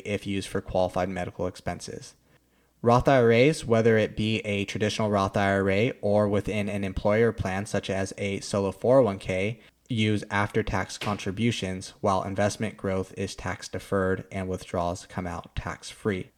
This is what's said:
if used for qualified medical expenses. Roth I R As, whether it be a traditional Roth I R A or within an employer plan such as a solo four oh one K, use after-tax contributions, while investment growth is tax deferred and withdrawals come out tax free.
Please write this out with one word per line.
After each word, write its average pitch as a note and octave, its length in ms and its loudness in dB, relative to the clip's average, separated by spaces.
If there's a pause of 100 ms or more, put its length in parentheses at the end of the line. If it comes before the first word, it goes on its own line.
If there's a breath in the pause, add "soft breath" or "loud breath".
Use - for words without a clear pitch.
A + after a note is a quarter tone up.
if G#2 220 -6
used G2 200 -4
for - 120 -6
qualified F#2 500 -2
medical F2+ 380 -6
expenses. - 680 -10 (680 soft breath)
Roth A#2+ 240 4
I C#3 120 6
R A#2 120 6
As, C3+ 340 4
whether A2+ 320 4
it G#2+ 180 0
be G#2+ 260 0
a G2+ 240 -2
traditional G#2+ 440 -2
Roth G2 260 2
I G2 180 2
R G2 180 2
A A2 300 2
or G#2 280 2
within G2+ 400 -2
an G2+ 140 -4
employer G#2+ 480 2
plan G2 340 -4
such - 240 -4
as F#2+ 300 -4
a G2 220 -4
solo G2 300 -2
four B2+ 280 4
oh B2 60 6
one G2 120 -2
K, G2 420 -4 (300 loud breath)
use G#2+ 400 0
after-tax G2+ 680 2
contributions, G2+ 1000 -2
while F#2+ 220 2
investment G2+ 560 -2
growth F#2+ 400 -4
is F#2+ 160 -4
tax - 340 -8
deferred F#2+ 640 -2
and F#2+ 160 -6
withdrawals F2+ 600 -4
come - 180 -6
out F2 300 -10
tax - 340 -8
free. - 480 -4